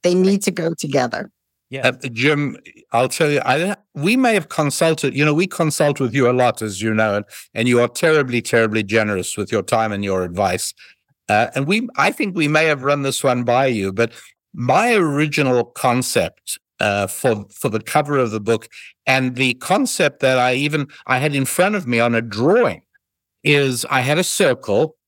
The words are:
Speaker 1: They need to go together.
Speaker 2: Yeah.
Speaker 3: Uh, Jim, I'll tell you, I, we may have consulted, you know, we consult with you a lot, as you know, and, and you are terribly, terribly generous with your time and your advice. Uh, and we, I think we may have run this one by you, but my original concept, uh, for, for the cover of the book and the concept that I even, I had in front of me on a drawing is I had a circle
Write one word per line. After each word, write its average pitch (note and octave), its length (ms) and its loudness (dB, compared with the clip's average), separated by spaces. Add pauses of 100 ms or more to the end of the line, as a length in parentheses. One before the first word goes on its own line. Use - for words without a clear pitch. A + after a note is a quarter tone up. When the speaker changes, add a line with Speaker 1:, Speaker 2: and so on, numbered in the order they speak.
Speaker 1:
They F3+ 140 2
need G3 280 4
to G3 80 0
go E3 220 -4
together. C3+ 560 -4 (400)
Speaker 2:
Yeah. B2+ 200 -2
Speaker 3:
Uh, - 20 0 (220)
Jim, C#3+ 420 0 (380)
I'll B2+ 160 2
tell D3+ 200 0
you, D3 140 0
I, E3 320 0 (180)
we F3 220 0
may B3+ 180 2
have F3+ 140 0
consulted, D3+ 640 0
you C#3 120 0
know, D3+ 80 2
we F3 120 2
consult D3+ 540 0
with A#2+ 160 -2
you B2+ 140 4
a - 20 2
lot, B2 300 2
as G2+ 200 -6
you A2 120 -2
know, G#2+ 220 2
and, G#2 100 -4 (280)
and A#2+ 140 -2
you A#2+ 140 4
are A#2+ 80 2
terribly, C3+ 520 0
terribly A2 400 0
generous G#2 540 -2
with G2+ 160 -6
your G#2+ 100 0
time A2 300 0
and G2+ 100 -4
your F#2+ 220 -2
advice. F2+ 500 -2 (540)
Uh, G#2+ 260 4
and C#3 140 -2
we, A3 300 0
I E3+ 160 2
think F#3+ 200 -4
we D#3+ 140 0
may D#3 160 2
have D3 200 0
run C#3+ 180 0
this C3+ 240 -4
one B2 180 2
by A#2+ 240 2
you, G2 240 -2
but A#2 220 -2 (400)
my F#3+ 400 2
original C#3+ 720 2
concept, A#2+ 920 -2 (220)
uh, G2+ 280 0
for, G#2+ 460 -2
for - 140 -8
the A2 140 -4
cover D3 360 -2
of A#2+ 140 0
the G#2+ 80 -4
book A2 300 -2 (360)
and C3 300 0
the B2+ 200 -2
concept F#3+ 680 -2
that C3 180 2
I B2+ 140 2
even, D3 340 -2 (200)
I B2+ 100 0
had C#3+ 180 0
in C3+ 80 0
front F3+ 320 0
of G2 100 -4
me A#2+ 140 0
on A#2 160 2
a A2+ 60 2
drawing A#2+ 640 0 (600)
is C#3 460 0
I C3+ 100 0
had C#3 180 0
a F#3 60 0
circle C3+ 720 0 (120)